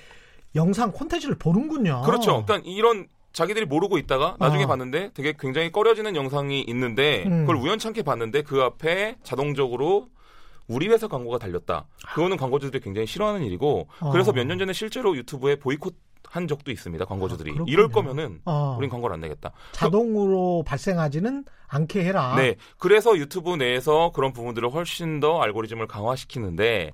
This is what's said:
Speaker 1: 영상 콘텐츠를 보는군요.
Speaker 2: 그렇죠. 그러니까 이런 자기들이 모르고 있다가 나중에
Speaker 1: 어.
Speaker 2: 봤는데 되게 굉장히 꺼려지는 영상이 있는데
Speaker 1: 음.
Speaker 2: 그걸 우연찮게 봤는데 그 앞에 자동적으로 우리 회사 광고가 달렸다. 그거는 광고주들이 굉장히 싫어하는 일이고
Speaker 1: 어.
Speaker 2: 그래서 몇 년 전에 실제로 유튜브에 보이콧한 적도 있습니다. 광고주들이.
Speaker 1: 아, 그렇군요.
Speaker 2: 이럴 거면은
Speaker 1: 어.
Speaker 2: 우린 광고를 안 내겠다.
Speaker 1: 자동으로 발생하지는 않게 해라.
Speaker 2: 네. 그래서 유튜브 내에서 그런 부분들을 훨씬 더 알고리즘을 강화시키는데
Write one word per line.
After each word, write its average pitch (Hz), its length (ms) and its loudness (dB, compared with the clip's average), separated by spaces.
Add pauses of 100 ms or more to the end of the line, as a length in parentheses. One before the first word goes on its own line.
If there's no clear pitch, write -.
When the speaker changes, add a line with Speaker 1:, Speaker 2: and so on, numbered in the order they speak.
(560)
Speaker 1:
영상 190 360 2
콘텐츠를 294 440 -4
보는군요. 202 680 2
Speaker 2:
그렇죠. 190 420 4
그러니까 196 220 0
이런 208 400 2 (260)
자기들이 208 320 0
모르고 165 320 0
있다가 143 420 0
나중에 147 260 4
Speaker 1:
어. - 20 2
Speaker 2:
봤는데 139 460 -2
되게 147 260 -2
굉장히 156 320 -2
꺼려지는 214 460 2
영상이 139 500 -2
있는데 123 600 2
Speaker 1:
음. 170 180 4
Speaker 2:
그걸 165 120 4
우연찮게 214 460 -2
봤는데 117 380 0
그 139 200 0
앞에 175 640 0
자동적으로 139 840 0 (580)
우리 139 220 -2
회사 220 180 4
광고가 123 300 -4
달렸다. 87 480 -4 (280)
그거는 180 220 2
광고주들이 135 480 -2
굉장히 107 240 -4
싫어하는 208 360 -2
일이고 95 440 0 (140)
Speaker 1:
어. 147 100 -2
Speaker 2:
그래서 180 220 4
몇 123 140 0
년 185 120 -2
전에 190 140 -2
실제로 214 420 -2
유튜브에 135 400 -2
보이콧한 151 920 -6
적도 143 220 -6
있습니다. 90 340 -6
광고주들이. 90 460 -6
Speaker 1:
아, - 20 -6
그렇군요. 160 180 -4
Speaker 2:
이럴 165 180 6
거면은 131 540 -2
Speaker 1:
어. 147 340 -2
Speaker 2:
우린 131 120 -4
광고를 120 240 -4
안 80 80 -8
내겠다. 78 320 -10 (180)
Speaker 1:
자동으로 190 960 2
발생하지는 175 800 -2 (280)
않게 160 300 0
해라. 165 320 0
Speaker 2:
네. 131 200 4 (220)
그래서 208 400 6
유튜브 170 380 -4
내에서 143 580 2
그런 135 200 0
부분들을 120 400 -4
훨씬 165 480 -4
더 156 180 4
알고리즘을 110 480 -2
강화시키는데 104 1080 -2